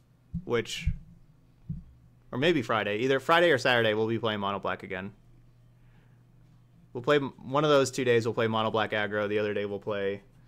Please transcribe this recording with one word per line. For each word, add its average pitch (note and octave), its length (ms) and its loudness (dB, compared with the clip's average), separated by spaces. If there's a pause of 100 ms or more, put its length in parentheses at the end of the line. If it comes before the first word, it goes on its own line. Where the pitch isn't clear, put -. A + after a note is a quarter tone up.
(440)
which, - 440 -4 (1400)
or B2 60 -8
maybe D#3 220 2
Friday, G#2 380 -2
either C3 220 2
Friday E3+ 320 4
or C3 60 4
Saturday, A#2 360 2
we'll A2 140 0
be A2+ 100 -2
playing G#2+ 220 -2
Mono G2+ 180 -2
Black F#2+ 240 -6
again. F#2+ 300 -10 (1800)
We'll A#2+ 120 -10
play D3 120 4
m-, C#3 240 -2
one C3+ 220 -2
of D3+ 80 4
those C3+ 220 4
two C3+ 120 -2
days, A#2+ 220 4
we'll A2 80 -2
play A2+ 140 0
Mono A2 240 0
Black G#2 180 0
aggro, G#2 380 -2
the G#2 100 0
other G#2 160 -2
day G2+ 100 -4
we'll G2+ 140 -6
play G2+ 440 -6 (260)